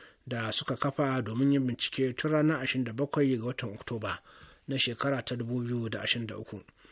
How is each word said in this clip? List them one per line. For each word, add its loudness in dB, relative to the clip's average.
da -2
suka -2
kafa 2
domin 4
yin 4
bincike 0
tun 0
ranar 4
ashirin 0
da -6
bakwai 2
ga -4
watan -4
Oktoba -4
na -2
shekara 0
ta -2
dubu -2
biyu -2
da -6
ashirin 0
da -8
uku. -10